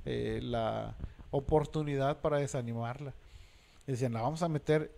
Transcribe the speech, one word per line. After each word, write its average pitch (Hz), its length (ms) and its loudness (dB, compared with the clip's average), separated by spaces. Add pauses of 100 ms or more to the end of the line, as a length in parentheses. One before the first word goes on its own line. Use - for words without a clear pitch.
eh, 117 380 -2
la 113 540 -2 (340)
oportunidad 143 920 2
para 147 160 2
desanimarla. 123 760 -4 (720)
Decían, 123 280 0
"La 101 80 0
vamos 156 200 0
a 170 80 4
meter 151 480 4